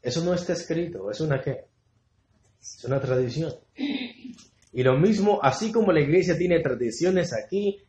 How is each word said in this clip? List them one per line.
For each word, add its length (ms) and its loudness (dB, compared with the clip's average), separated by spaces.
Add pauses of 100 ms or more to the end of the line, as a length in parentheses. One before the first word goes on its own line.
Eso 220 -2
no 100 2
está 180 -2
escrito, 580 -4
es 100 -8
una 200 0
¿qué? 260 -6 (920)
Es 240 -18
una 160 0
tradición. 540 -2 (1160)
Y 100 -2
lo 160 4
mismo, 440 4
así 300 0
como 200 4
la 80 4
iglesia 360 2
tiene 240 2
tradiciones 720 0
aquí 460 -4 (100)